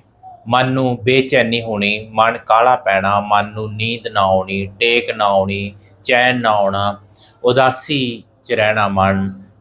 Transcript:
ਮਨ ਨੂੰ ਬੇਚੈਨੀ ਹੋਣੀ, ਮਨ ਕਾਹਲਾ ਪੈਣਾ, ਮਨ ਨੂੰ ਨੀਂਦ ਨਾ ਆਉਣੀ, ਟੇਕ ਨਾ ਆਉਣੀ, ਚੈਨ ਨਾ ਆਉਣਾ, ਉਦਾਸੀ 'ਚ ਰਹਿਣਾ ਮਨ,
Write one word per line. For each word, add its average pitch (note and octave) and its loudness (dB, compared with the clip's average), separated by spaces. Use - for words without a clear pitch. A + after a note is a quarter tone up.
ਮਨ B2+ 2
ਨੂੰ B2+ -2
ਬੇਚੈਨੀ B2+ 2
ਹੋਣੀ, G#2+ -4
ਮਨ A2+ 2
ਕਾਹਲਾ A#2+ 4
ਪੈਣਾ, G2 0
ਮਨ G#2 0
ਨੂੰ G#2+ -8
ਨੀਂਦ A2+ -6
ਨਾ G#2+ -2
ਆਉਣੀ, G2 0
ਟੇਕ A#2+ 2
ਨਾ G#2+ -2
ਆਉਣੀ, G2 -2
ਚੈਨ B2 2
ਨਾ A#2 0
ਆਉਣਾ, G2+ 0
ਉਦਾਸੀ B2+ 0
'ਚ B2 -4
ਰਹਿਣਾ G#2+ 2
ਮਨ, G2 -2